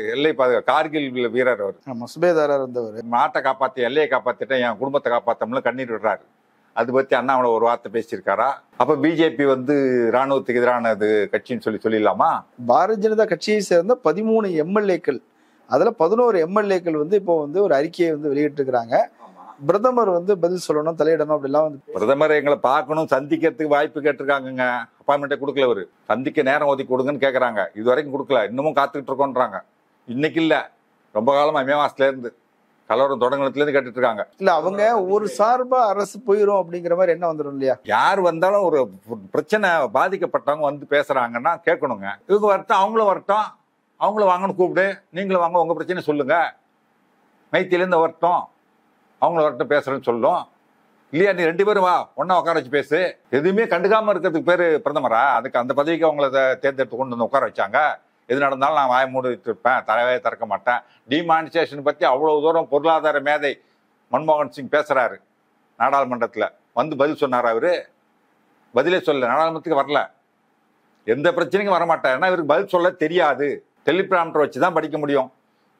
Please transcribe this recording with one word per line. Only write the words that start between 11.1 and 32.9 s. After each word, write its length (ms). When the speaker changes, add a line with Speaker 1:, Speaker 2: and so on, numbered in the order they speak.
Speaker 1:
கட்சின்னு 340
சொல்லி 180
சொல்லிடலாமா? 460
Speaker 2:
பாரதிய 360
ஜனதா 220
கட்சியை 340
சேர்ந்த 440
பதிமூணு 440
எம் 120
எல் 200
ஏக்கள், 240
அதுல 180
பதினோரு 440
எம் 160
எல் 140
ஏக்கள் 260
வந்து 140
இப்போ 240
வந்து 220
ஒரு 120
அறிக்கையை 420
வந்து 180
வெளியிட்டிருக்கிறாங்க. 600
Speaker 1:
ஆமா. 180
Speaker 2:
பிரதமர் 520
வந்து 200
பதில் 300
சொல்லணும், 320
தலையிடணும் 360
அப்படிலாம் 320
வந்து 120
Speaker 1:
பிரதமர் 460
எங்களை 200
பார்க்கணும், 460
சந்திக்கிறதுக்கு 600
வாய்ப்பு 240
கேட்டிருக்காங்கங்க. 680
அப்பாயின்மெண்ட்டே 420
கொடுக்கல 240
அவரு. 160
சந்திக்க 360
நேரம் 260
ஒதுக்கி 240
கொடுங்கன்னு 340
கேக்குறாங்க. 340
இது 100
வரைக்கும் 300
கொடுக்கல, 340
இன்னமும் 300
காத்துக்கிட்டு 340
இருக்கோன்றாங்க. 460
இன்னைக்கு 320
இல்ல, 140
ரொம்ப 220
காலமா 260
மே 100
மாசத்துல 360
இருந்து, 220